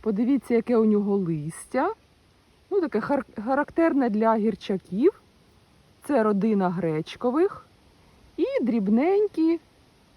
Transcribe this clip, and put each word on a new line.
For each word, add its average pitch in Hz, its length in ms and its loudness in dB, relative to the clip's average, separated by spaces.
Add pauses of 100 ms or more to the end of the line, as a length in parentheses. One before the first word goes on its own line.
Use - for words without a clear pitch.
Подивіться, 226 540 -2
яке 233 220 2
у 226 80 4
нього 208 320 2
листя. 175 760 -4 (760)
Ну, 392 100 0
таке 254 200 -2
хар-, 262 440 -4
характерне 277 680 0
для 220 260 2
гірчаків. 208 880 -2 (840)
Це 240 160 2
родина 202 480 2
гречкових. 170 960 -2 (720)
І 330 80 0 (180)
дрібненькі 320 1000 0 (560)